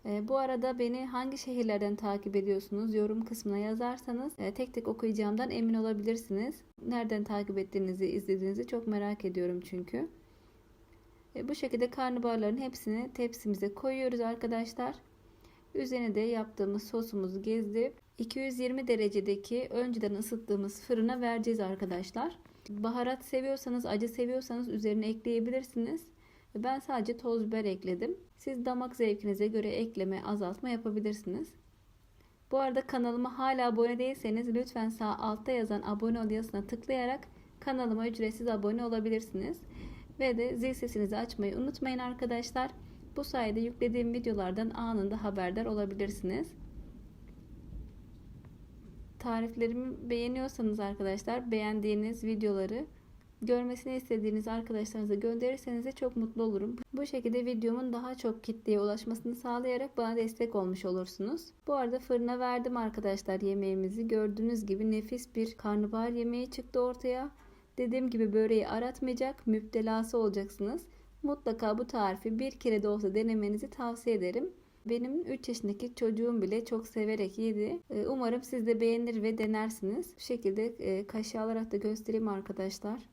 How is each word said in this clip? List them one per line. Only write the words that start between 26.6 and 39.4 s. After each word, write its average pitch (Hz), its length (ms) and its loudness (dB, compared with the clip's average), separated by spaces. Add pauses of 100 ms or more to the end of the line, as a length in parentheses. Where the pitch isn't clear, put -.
sadece 233 380 0
toz 233 300 2
biber 220 180 0
ekledim. 185 520 0 (200)
Siz 247 280 -4
damak 247 300 0
zevkinize 208 520 4
göre 214 220 2
ekleme, 202 540 0
azaltma 208 460 -2
yapabilirsiniz. 214 840 -2 (960)
Bu 262 80 4
arada 262 220 2
kanalıma 247 560 0
hala 262 300 4
abone 233 320 4
değilseniz 240 560 0
lütfen 233 340 0
sağ 220 280 -2
altta 220 340 -2
yazan 214 300 0
abone 226 400 0
ol 214 80 0
yazısına 214 380 -2
tıklayarak 254 600 -2 (320)
kanalıma 233 480 0
ücretsiz 226 400 0
abone 220 380 2
olabilirsiniz. 220 720 0 (600)